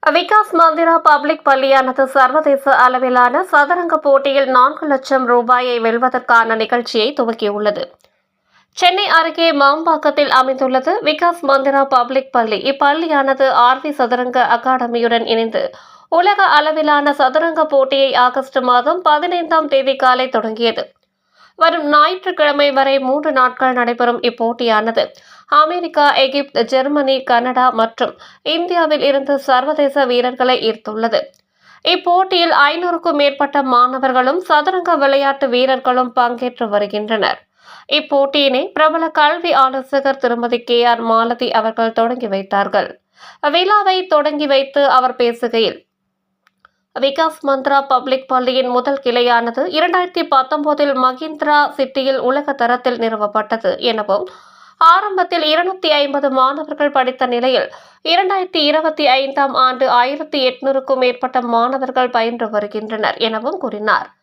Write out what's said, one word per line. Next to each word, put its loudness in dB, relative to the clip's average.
விகாஸ் 2
மந்திரா 4
பப்ளிக் 2
பள்ளியானது 2
சர்வதேச 2
அளவிலான 2
சதுரங்க 2
போட்டியில் 2
நான்கு 2
லட்சம் 0
ரூபாயை 2
வெல்வதற்கான 2
நிகழ்ச்சியை -2
துவக்கியுள்ளது. -2
சென்னை 2
அருகே 0
மாம்பாக்கத்தில் 0
அமைந்துள்ளது 0
விகாஸ் 0
மந்திரா 2
பப்ளிக் 0
பள்ளி. 0
இப்பள்ளியானது 0
ஆர் 0
வி -6
சதுரங்க -2
அகாடமியுடன் -2
இணைந்து -2
உலக 2
அளவிலான 2
சதுரங்க 0
போட்டியை 2
ஆகஸ்ட் -2
மாதம் 2
பதினைந்தாம் 0
தேதி 0
காலை 2
தொடங்கியது. -4
வரும் 0
ஞாயிற்றுக்கிழமை 2
வரை 2
மூன்று -2
நாட்கள் 0
நடைபெறும் -2
இப்போட்டியானது -2
அமெரிக்கா, 0
எகிப்து, -2
ஜெர்மனி, 0
கனடா 2
மற்றும் -2
இந்தியாவில் 0
இருந்து 0
சர்வதேச 0
வீரர்களை 0
ஈர்த்துள்ளது. -4
இப்போட்டியில் 0
ஐநூறுக்கும் -4
மேற்பட்ட 0
மாணவர்களும் 0
சதுரங்க 0
விளையாட்டு 0
வீரர்களும் 0
பங்கேற்று -2
வருகின்றனர். -2
இப்போட்டியினை 0
பிரபல 0
கல்வி 0
ஆலோசகர் -2
திருமதி -2
கே 2
ஆர் -2
மாலதி 0
அவர்கள் -2
தொடங்கி -2
வைத்தார்கள். -2
விழாவை 2
தொடங்கி 0
வைத்து 0
அவர் 0
பேசுகையில், -2
விகாஸ் -2
மந்த்ரா 0
பப்ளிக் -2
பள்ளியின் 0
முதல் -2
கிளையானது 0
இரண்டாயிரத்தி -2
பத்தொன்பதில் 0
மகிந்திரா -2
சிட்டியில் -2
உலக -2
தரத்தில் -2
நிறுவப்பட்டது -2
எனவும், -2
ஆரம்பத்தில் -2
இருநூத்தி -2
ஐம்பது -2
மாணவர்கள் -2
படித்த -2
நிலையில், 0
இரண்டாயிரத்தி -2
இருபத்தி -2
ஐந்தாம் -2
ஆண்டு 0
ஆயிரத்தி -2
எட்நூறுக்கும் -2
மேற்பட்ட -2
மாணவர்கள் -2
பயின்று -2
வருகின்றனர் -4
எனவும் -6
கூறினார். -2